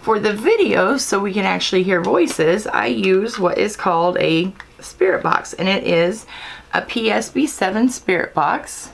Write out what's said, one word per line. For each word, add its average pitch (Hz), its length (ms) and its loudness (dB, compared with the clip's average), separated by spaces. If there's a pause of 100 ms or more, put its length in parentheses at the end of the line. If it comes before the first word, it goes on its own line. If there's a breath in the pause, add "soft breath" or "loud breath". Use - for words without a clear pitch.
for 220 160 0
the 214 140 0
video, 233 640 2
so 208 240 0
we 202 120 -4
can 196 120 0
actually 185 400 0
hear 180 180 2
voices, 208 640 2
I - 200 -2
use 220 520 0
what 180 200 0
is 208 180 -2
called 175 420 0
a 165 340 0 (280)
spirit - 420 0
box, - 320 -2
and 185 140 -2
it 196 160 0
is 175 420 0 (480 loud breath)
a - 80 0
P 220 280 -4
S 220 200 -2
B 277 160 0
seven 214 420 0
spirit - 460 -2
box. - 600 -4